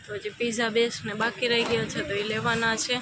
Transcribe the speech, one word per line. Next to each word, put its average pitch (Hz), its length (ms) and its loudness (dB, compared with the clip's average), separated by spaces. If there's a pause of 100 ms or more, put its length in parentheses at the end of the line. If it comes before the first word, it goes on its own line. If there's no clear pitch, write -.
તો - 100 -18
હજી 202 240 -6
પિઝા 233 320 0
બેસ 233 240 2 (100)
ને 214 100 -4
બાકી 233 380 0
રહી 233 180 2
ગયા 226 220 2
છે 226 160 -2
તો 196 60 -2
એ 208 140 0
લેવાના 226 560 2
છે. 247 180 0